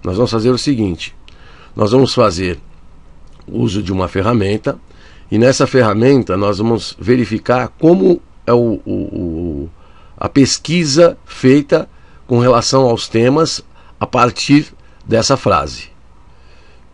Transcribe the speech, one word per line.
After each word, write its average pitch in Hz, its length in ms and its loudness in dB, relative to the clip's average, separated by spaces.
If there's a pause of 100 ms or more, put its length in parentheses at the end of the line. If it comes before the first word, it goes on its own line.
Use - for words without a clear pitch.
nós 90 100 -6
vamos 113 160 0
fazer 113 200 0
o 123 80 0
seguinte. 110 540 -4 (640)
Nós 107 160 -2
vamos 127 240 2
fazer 92 460 0 (920)
uso 107 320 -4
de 90 80 -6
uma 92 180 -2
ferramenta 104 680 -2 (520)
e 107 80 0
nessa 131 280 2
ferramenta 117 720 2
nós 101 220 -2
vamos 110 420 -4
verificar 117 680 -2 (100)
como 180 420 2 (260)
é 117 60 2
o, 120 320 0
o, - 80 -8
o, 82 800 -8 (480)
a - 100 -8
pesquisa 156 960 2
feita 143 640 0 (380)
com 120 140 0
relação 123 440 2
aos 117 240 -2
temas 131 560 0 (340)
a - 80 -4
partir 127 640 0 (320)
dessa 113 320 0
frase, 76 540 -2 (1040)